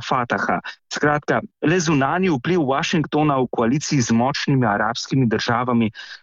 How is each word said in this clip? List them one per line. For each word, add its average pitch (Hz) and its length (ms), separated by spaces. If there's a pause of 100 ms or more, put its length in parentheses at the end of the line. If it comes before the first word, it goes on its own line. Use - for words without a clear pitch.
Fataha. 107 540 (340)
Skratka, 147 480 (200)
le 175 180
zunanji 160 500
vpliv 160 400
Washingtona 151 720
v 123 100
koaliciji 131 500
z 117 120
močnimi 131 520
arabskimi 110 640
državami 117 640 (320)